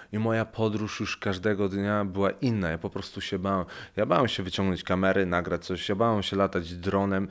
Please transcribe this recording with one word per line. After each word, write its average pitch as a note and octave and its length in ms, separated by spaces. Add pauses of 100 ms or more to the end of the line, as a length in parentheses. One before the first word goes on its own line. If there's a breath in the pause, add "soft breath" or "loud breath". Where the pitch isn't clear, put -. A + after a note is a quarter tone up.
(120 loud breath)
i G#2+ 60
moja A2+ 260
podróż G#2+ 560
już G#2 160
każdego G2 520
dnia G2+ 360
była G2 260
inna, G#2+ 400
ja E2 80
po G2 120
prostu G2+ 300
się F#2+ 180
bałem. F#2 280 (300 loud breath)
Ja G2+ 100
bałem F#2+ 220
się - 140
wyciągnąć F#2 420
kamery, F#2+ 420
nagrać F2 380
coś, F2+ 240
ja G#2 60
bałem G#2+ 280
się - 140
latać F2+ 380
dronem, G2 560